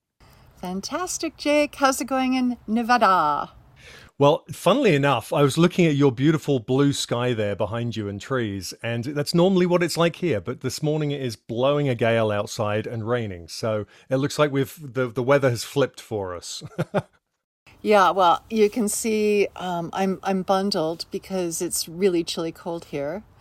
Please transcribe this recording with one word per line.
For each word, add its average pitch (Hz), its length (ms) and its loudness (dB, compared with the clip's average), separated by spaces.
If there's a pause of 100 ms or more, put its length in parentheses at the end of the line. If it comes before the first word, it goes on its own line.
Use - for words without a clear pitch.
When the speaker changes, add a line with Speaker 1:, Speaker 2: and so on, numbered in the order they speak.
(600)
Speaker 1:
Fantastic, 269 720 -6
Jake. 294 400 0
How's 269 240 2
it 277 60 -6
going 262 300 -2
in 247 220 -2 (100)
Nevada? 208 840 2 (640)
Speaker 2:
Well, 143 320 4
funnily 208 460 2
enough, 139 380 0
I 151 80 2
was 143 160 2
looking 170 300 4
at 151 80 2
your 139 160 4
beautiful 139 480 0
blue 135 340 2
sky 123 400 -2
there 107 220 -2
behind 110 420 -4
you 104 100 -6
and 101 140 -6
trees, 104 600 -4
and 117 220 -4
that's 143 300 -6
normally 180 320 4
what 175 180 2
it's 165 140 -2
like 165 200 2
here, 143 220 -2
but 123 220 -8
this - 200 -6
morning 151 300 0
it 143 100 -6
is 123 140 -4
blowing 139 540 0
a 123 60 0
gale 113 360 2
outside 104 560 -2
and 113 220 -8
raining, 98 400 -4
so 107 360 -4 (240)
it 135 80 0
looks 139 220 -2
like 151 140 4
we've, 135 280 -2
the, 127 260 -4
the 117 160 -4
weather 135 260 4
has 117 160 -2
flipped - 340 -2
for 98 360 -6
us. - 280 -12 (300)
<laughs> 196 100 -2 (800)
Speaker 1:
Yeah, 202 260 6
well, 175 380 4
you 214 200 4
can 208 180 0
see, 208 720 0
um, 175 340 -6
I'm, 190 320 -2
I'm 190 200 -2
bundled 190 680 -2
because 180 500 -6
it's - 280 -6
really 175 340 0
chilly 165 300 -6
cold 170 320 -10
here, 151 380 -8 (180)